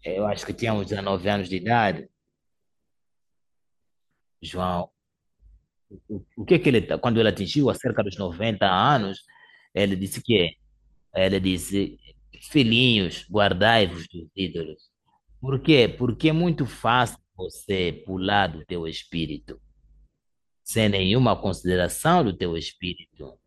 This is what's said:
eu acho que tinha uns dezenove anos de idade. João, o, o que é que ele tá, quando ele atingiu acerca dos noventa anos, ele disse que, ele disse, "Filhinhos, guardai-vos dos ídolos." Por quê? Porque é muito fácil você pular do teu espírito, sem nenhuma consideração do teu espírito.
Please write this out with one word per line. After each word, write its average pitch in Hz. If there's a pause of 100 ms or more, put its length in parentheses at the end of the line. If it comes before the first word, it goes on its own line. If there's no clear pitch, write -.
eu 92
acho 101
que 101
tinha 113
uns 101
dezenove 98
anos 101
de 95
idade. 95 (2250)
João, 90 (1200)
o, 101 (120)
o 110
que 180
é 170
que 160
ele 120
tá, 80
quando 113
ele 110
atingiu 113
acerca 117
dos 98
noventa 98
anos, 101 (500)
ele 101
disse 95
que, 90 (580)
ele 98
disse, 95 (520)
"Filhinhos, 117
guardai-vos 95
dos 82
ídolos." 82 (500)
Por 131
quê? 131
Porque 120
é -
muito 160
fácil 117 (180)
você 92
pular 95
do 78
teu 85
espírito, 76 (1040)
sem 110
nenhuma 101
consideração 92
do 101
teu 87
espírito. 82